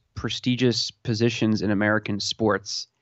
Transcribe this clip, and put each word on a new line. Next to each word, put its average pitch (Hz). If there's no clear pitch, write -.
prestigious 123
positions 113
in 98
American 107
sports, 101